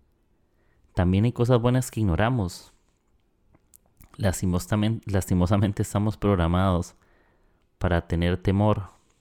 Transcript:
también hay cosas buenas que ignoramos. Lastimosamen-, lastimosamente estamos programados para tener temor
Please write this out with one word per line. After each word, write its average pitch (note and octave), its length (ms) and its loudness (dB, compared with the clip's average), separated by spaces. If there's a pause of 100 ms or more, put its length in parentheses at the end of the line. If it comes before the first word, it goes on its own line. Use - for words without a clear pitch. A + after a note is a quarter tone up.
(960)
también F#2 320 2
hay A#2+ 60 0
cosas A#2+ 280 2
buenas B2 300 0
que A2+ 100 -6
ignoramos. G#2 720 -2 (1400)
Lastimosamen-, G#2 880 -2
lastimosamente G2 800 0
estamos G#2 340 -2
programados F2+ 760 0 (840)
para F2 300 0
tener F2 320 0
temor G2+ 520 0 (300)